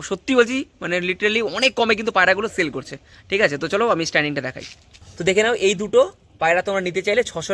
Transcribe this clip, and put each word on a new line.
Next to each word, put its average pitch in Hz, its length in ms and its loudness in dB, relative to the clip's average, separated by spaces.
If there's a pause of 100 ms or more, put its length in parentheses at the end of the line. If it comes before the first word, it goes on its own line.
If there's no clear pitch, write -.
সত্যি 196 300 -4
বলছি, 247 260 2 (160)
মানে 175 140 -4 (140)
literally 208 340 0 (140)
অনেক 240 220 0
কমে 226 160 2
কিন্তু 220 180 -4
পায়রাগুলো 190 440 4
সেল 170 200 0
করছে। 131 180 -10 (360)
ঠিক 196 100 0
আছে, 151 220 2
তো 165 100 -4
চলো 202 120 2 (100)
আমি 160 120 -2
স্ট্যান্ডিংটা 147 420 -2
দেখাই। - 180 -12 (500)
তো - 120 -12
দেখে 190 140 4
নাও, 233 120 2
এই 202 280 2
দুটো 214 180 4 (380)
পায়রা 170 240 2
তোমরা 196 180 -2
নিতে 180 260 -4
চাইলে 214 240 2
ছশো 170 240 -6